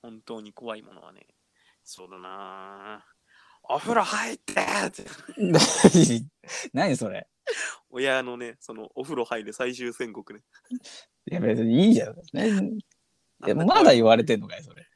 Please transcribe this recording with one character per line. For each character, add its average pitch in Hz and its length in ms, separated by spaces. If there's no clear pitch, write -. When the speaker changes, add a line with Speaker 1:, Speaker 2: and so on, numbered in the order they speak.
Speaker 1:
本 113 180
当 113 200
に 107 120
怖 113 240
い 107 60
も 104 100
の 87 80
は 80 120
ね、 - 160
そ - 220
う 92 40
だ 95 80
な 98 800
あ。 - 100
「お 135 160
風 220 160
呂 220 80
入 226 320
っ - 20
て！」 - 240
っ 190 300
て。 - 160
Speaker 2:
<laughs> 160 880
何 254 220
そ - 120
れ？ - 200
Speaker 1:
親 131 340
の 123 140
ね、 120 240
そ - 140
の、 110 200
お 131 80
風 143 140
呂 120 80
入 113 200
る 104 80
最 127 220
終 123 180
宣 117 200
告 98 200
ね。 104 100
Speaker 2:
い - 40
や、 175 60
別 113 220
に 123 240
い 226 40
い - 40
じ - 80
ゃ 107 80
ん。 - 60
ね。 202 380
い - 40
や、 - 40
Speaker 1:
あ - 20
ん - 40
な 165 80
Speaker 2:
ま 381 180
だ 214 80
言 117 120
わ 113 120
れ - 80
て 123 120
ん 104 40
の - 80
か - 80
い、 - 80
そ - 100
れ。 - 220